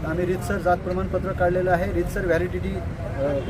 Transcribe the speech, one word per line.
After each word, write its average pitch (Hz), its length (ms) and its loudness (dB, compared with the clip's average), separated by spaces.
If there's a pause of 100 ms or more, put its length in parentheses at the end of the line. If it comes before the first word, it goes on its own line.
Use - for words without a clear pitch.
आम्ही 170 200 0
रीतसर 190 320 0
जात 175 180 4
प्रमाणपत्र 185 560 -2
काढलेलं 180 380 2
आहे, 185 220 2
रीतसर 175 340 0
व्हॅलिडिटी, 180 500 0
अ, 143 640 -2 (120)